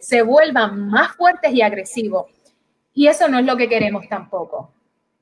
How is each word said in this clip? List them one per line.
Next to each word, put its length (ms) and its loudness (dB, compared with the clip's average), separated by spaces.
se 220 0
vuelvan 640 2
más 260 0
fuertes 380 0
y 80 2
agresivos. 640 -4
Y 140 4
eso 200 2
no 100 0
es 60 0
lo 120 -2
que 120 0
queremos 400 -2
tampoco. 640 -10